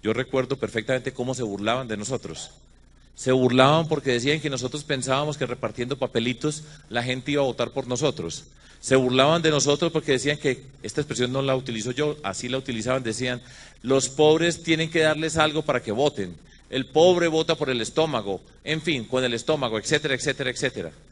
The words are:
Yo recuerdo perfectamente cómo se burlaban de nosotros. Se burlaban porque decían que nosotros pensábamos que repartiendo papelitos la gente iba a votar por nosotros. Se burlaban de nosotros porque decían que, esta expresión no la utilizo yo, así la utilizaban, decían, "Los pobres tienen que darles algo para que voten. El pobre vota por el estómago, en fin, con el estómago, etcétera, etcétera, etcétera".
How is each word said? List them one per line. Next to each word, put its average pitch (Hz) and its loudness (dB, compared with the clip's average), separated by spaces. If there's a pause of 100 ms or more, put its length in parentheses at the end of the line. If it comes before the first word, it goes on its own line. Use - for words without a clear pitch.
Yo 107 0
recuerdo 131 0
perfectamente 120 -2
cómo 127 -4
se 127 -6
burlaban 110 -2
de 107 -4
nosotros. 104 -8 (640)
Se - 0
burlaban 131 4
porque 143 0
decían 135 0
que 147 -4
nosotros 131 -6
pensábamos 139 -2
que 131 -4
repartiendo 123 -6
papelitos 123 -2 (260)
la 120 -2
gente 127 -4
iba 143 2
a 139 2
votar 120 -2
por 131 -6
nosotros. 123 -4 (360)
Se - 4
burlaban 131 6
de 160 4
nosotros 147 2
porque 156 0
decían 139 0
que, 131 -2 (180)
esta - -6
expresión 123 -2
no 135 0
la 135 2
utilizo 123 -6
yo, 147 -2
así 98 -6
la 131 -2
utilizaban, 127 -2
decían, 123 -4 (420)
"Los 135 2
pobres 160 4
tienen 160 0
que 165 2
darles 156 2
algo 156 2
para 131 0
que 110 -4
voten. 104 -2 (320)
El 131 -6
pobre 170 6
vota 160 0
por 147 -2
el 123 -2
estómago, 110 -2 (220)
en 151 -4
fin, 135 -2
con 127 -2
el 120 0
estómago, 117 -2
etcétera, 147 0
etcétera, 131 -4
etcétera". 117 -6 (200)